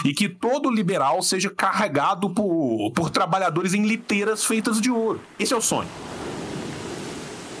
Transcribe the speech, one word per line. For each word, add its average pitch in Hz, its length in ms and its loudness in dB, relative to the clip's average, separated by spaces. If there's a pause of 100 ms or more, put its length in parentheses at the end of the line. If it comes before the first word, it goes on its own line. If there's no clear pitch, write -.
e 143 80 2
que 202 160 0
todo 262 400 0
liberal 180 540 2
seja 190 260 0
carregado 185 800 2
por, 156 680 0
por 165 140 2
trabalhadores 185 640 2
em 208 120 2
liteiras 214 600 0
feitas 220 340 2
de 247 120 2
ouro. 226 280 0 (200)
Esse 214 140 0
é 240 40 2
o 220 40 0
sonho. 110 280 0 (1700)